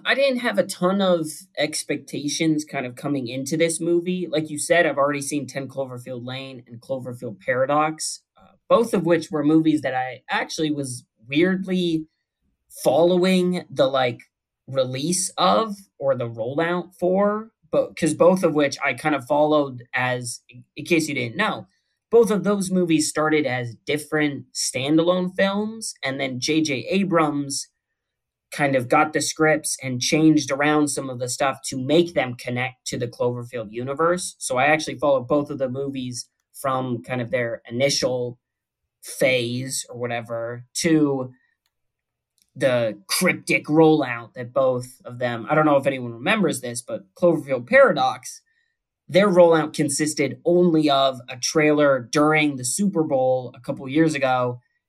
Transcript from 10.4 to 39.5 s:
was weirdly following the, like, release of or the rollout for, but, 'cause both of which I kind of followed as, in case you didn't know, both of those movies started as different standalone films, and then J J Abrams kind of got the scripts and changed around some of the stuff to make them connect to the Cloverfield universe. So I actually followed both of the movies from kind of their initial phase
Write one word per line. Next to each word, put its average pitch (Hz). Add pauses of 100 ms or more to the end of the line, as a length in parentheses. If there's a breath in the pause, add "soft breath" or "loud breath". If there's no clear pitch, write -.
was 135 (220)
weirdly 175 (760)
following 180
the, 135
like, 127 (460)
release 131
of 202 (220)
or 139
the 120
rollout 151
for, 208 (200)
but, -
'cause 151
both 180
of 160
which 147
I 139
kind 151
of 127
followed 147 (100)
as, 127 (340)
in 147
case 160
you 143
didn't 120
know, 170 (440)
both 226
of 190
those 196
movies 165
started 151
as 123 (120)
different 147
standalone 165
films, 214
and 135
then 131
J 156
J 139
Abrams 151 (840)
kind 143
of 120
got 156
the 151
scripts 156
and 127
changed 156
around 147
some 135
of 123
the 123
stuff 135
to 143
make 147
them 123
connect 123
to 139
the 120
Cloverfield 120
universe. 139
So -
I 131
actually 151
followed 135
both 147
of 139
the 131
movies 127 (240)
from 127
kind 127
of 117
their 120
initial 127 (640)
phase 127